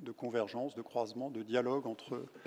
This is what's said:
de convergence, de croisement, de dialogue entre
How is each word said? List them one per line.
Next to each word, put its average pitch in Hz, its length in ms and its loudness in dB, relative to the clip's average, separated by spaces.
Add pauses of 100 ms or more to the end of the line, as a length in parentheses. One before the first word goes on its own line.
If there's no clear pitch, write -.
de 117 60 -6
convergence, 117 600 0
de 117 80 -6
croisement, 120 480 0
de 113 120 -4
dialogue 123 440 4
entre 123 380 -4 (220)